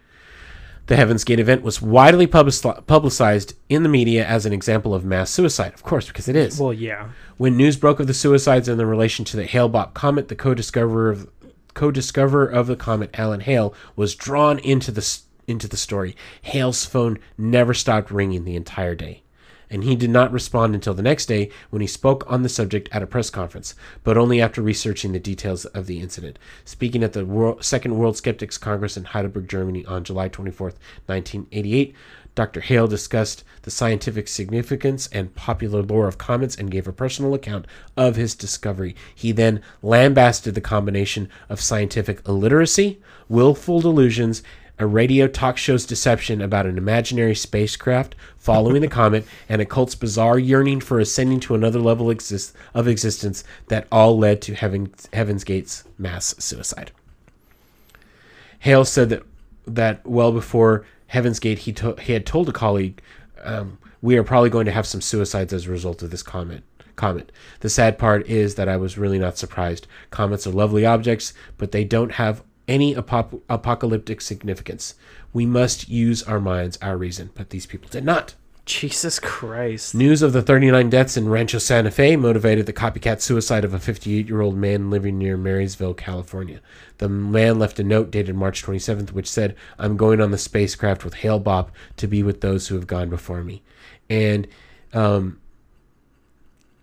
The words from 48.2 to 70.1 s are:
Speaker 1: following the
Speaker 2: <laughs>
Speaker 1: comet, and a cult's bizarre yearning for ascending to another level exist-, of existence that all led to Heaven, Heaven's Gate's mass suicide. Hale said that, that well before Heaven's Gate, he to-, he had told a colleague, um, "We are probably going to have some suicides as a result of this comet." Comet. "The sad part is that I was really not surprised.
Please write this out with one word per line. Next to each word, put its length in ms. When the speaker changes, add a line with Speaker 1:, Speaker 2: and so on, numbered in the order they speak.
Speaker 1:
following 440
the 60
Speaker 2:
<laughs> 140
Speaker 1:
comet, 240
and 120
a 40
cult's 300
bizarre 440
yearning 400
for 220
ascending 400
to 140
another 260
level 280
exist-, 460
of 140
existence 560
that 240
all 260
led 260
to 100
Heaven, 400
Heaven's 320
Gate's 400
mass 420
suicide. 520
Hale 260
said 240
that, 140
that 420
well 240
before 540
Heaven's 320
Gate, 200
he 140
to-, 260
he 140
had 120
told 220
a 60
colleague, 480
um, 360
"We 160
are 80
probably 280
going 160
to 40
have 140
some 160
suicides 500
as 140
a 60
result 320
of 80
this 100
comet." 420
Comet. 340
"The 80
sad 280
part 300
is 280
that 140
I 80
was 180
really 220
not 180
surprised. 520